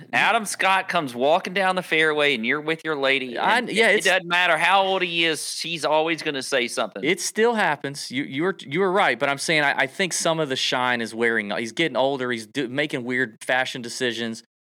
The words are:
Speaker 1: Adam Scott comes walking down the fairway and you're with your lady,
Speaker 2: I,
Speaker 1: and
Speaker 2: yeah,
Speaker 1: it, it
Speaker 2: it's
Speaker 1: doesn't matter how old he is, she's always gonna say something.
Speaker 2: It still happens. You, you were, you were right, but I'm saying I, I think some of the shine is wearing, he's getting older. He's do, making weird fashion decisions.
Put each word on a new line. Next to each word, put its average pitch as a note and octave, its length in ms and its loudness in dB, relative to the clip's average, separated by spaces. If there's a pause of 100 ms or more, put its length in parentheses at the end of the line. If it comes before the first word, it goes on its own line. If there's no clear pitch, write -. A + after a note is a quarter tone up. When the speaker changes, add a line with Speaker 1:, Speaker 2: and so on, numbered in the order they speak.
(120)
Speaker 1:
Adam F#3+ 340 2
Scott F#3+ 420 0
comes D3+ 260 -2
walking D#3+ 400 2
down F#3 220 0
the F3+ 80 -2
fairway D3+ 500 2
and A2 100 -2
you're C#3 180 0
with D#3 220 -4
your D#3+ 120 -2
lady, C3+ 420 0
Speaker 2:
I, G#3+ 220 2
Speaker 1:
and A#3 100 -4
Speaker 2:
yeah, G#3+ 200 4
Speaker 1:
it, F#3 40 6
it G#3+ 40 4
Speaker 2:
it's E3+ 100 -2
Speaker 1:
doesn't F3+ 200 2
matter F3 300 4
how F3+ 260 4
old F#3+ 200 0
he E3+ 220 0
is, D#3+ 280 -2
she's E3 320 -6
always D#3 380 0
gonna C#3 180 -4
say B2 260 0
something. A2 360 -6
Speaker 2:
It E3+ 180 0
still A#3 320 2
happens. D3 560 -2
You, B2+ 140 -4
you C3+ 180 -6
were, F#3 200 -2
you C3+ 180 -4
were F#3+ 120 2
right, E3 280 2
but C#3 100 2
I'm C#3 80 0
saying D#3 260 2
I, C#3+ 160 4
I C3+ 80 2
think F3 240 -4
some D#3+ 280 0
of D3+ 100 -2
the C3 60 -2
shine B2 460 0
is A2+ 120 -6
wearing, A2+ 380 0
he's A2+ 220 -4
getting D3 240 -2
older. B2+ 340 0
He's A2+ 160 -6
do, B2+ 200 -4
making C#3+ 360 -4
weird B2+ 400 -2
fashion B2+ 400 -2
decisions. A#2 580 -4 (300)